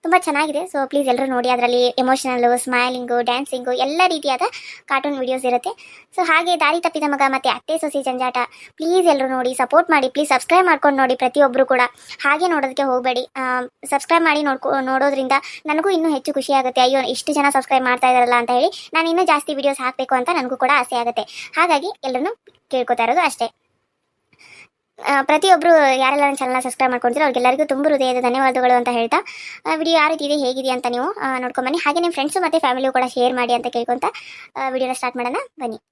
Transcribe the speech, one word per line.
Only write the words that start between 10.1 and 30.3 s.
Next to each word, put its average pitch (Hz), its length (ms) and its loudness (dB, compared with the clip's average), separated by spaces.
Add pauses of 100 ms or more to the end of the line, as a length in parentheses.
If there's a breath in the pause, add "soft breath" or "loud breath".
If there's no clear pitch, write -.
ಸಬ್ಸ್ಕ್ರೈಬ್ 330 380 4
ಮಾಡ್ಕೊಂಡು 285 340 2
ನೋಡಿ 254 160 2
ಪ್ರತಿಯೊಬ್ರು 262 500 2
ಕೂಡ. 254 140 2 (400 loud breath)
ಹಾಗೆ 311 280 2
ನೋಡೋದಕ್ಕೆ 277 340 -2
ಹೋಗ್ಬೇಡಿ. 254 440 -2 (100)
ಆ, 254 260 -2
ಸಬ್ಸ್ಕ್ರೈಬ್ 285 640 -2
ಮಾಡಿ 302 180 2
ನೋಡ್ಕೊ-, 269 420 -2
ನೋಡೋದ್ರಿಂದ 269 480 0 (340 loud breath)
ನನಗೂ 320 220 0
ಇನ್ನೂ 320 260 0
ಹೆಚ್ಚು 285 200 -4
ಖುಷಿ 277 180 -2
ಆಗುತ್ತೆ. 262 280 0
ಅಯ್ಯೋ, 262 200 4
ಇಷ್ಟು 254 320 -4
ಜನ 285 160 2
ಸಬ್ಸ್ಕ್ರೈಬ್ 269 360 2
ಮಾಡ್ತಾ 247 240 2
ಇದಾರಲ್ಲ 247 280 4
ಅಂತ 240 140 0
ಹೇಳಿ 269 440 0
ನಾನು 330 140 2
ಇನ್ನೂ 349 160 2
ಜಾಸ್ತಿ 302 300 0
ವಿಡಿಯೋಸ್ 277 240 -2
ಹಾಕ್ಬೇಕು 262 360 -4
ಅಂತ 247 180 0
ನನಗೂ 254 240 -2
ಕೂಡ 254 180 0
ಆಸೆ 254 220 0
ಆಗುತ್ತೆ. 240 260 -2 (340 loud breath)
ಹಾಗಾಗಿ 330 320 2 (160)
ಎಲ್ಲರನ್ನೂ 269 320 -4 (340)
ಕೇಳ್ಕೊತಾ 240 340 -2
ಇರೋದು 277 160 0
ಅಷ್ಟೇ. 269 340 -4 (1500 loud breath)
ಆ, 277 140 2
ಪ್ರತಿಯೊಬ್ರು 302 760 4
ಯಾರೆಲ್ಲ 277 260 2
ನನ್ನ 277 100 2
ಚಾನಲ್ನ 254 260 -2
ಸಬ್ಸ್ಕ್ರೈಬ್ 254 300 0
ಮಾಡ್ಕೊಂತೀರೋ 247 340 0
ಅವ್ರಿಗೆಲ್ಲರಿಗೂ 262 420 2
ತುಂಬ 277 220 -2
ಹೃದಯದ 254 340 0
ಧನ್ಯವಾದಗಳು 254 540 2
ಅಂತ 240 160 0
ಹೇಳ್ತಾ, 233 240 0 (500 loud breath)
ಆ, 311 80 0
ವಿಡಿಯೋ 330 220 0
ಯಾವ 302 120 4
ರೀತಿ 311 160 -2
ಇದೆ, 285 100 0